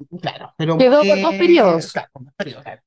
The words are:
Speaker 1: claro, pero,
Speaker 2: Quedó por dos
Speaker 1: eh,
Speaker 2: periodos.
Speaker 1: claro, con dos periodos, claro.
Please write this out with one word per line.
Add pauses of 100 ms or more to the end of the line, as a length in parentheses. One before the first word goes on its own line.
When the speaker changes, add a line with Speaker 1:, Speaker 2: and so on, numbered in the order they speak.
(220)
Speaker 1:
claro,
pero,
Speaker 2:
Quedó
por
dos
Speaker 1:
eh,
Speaker 2:
periodos.
Speaker 1:
claro,
con
dos
periodos,
claro.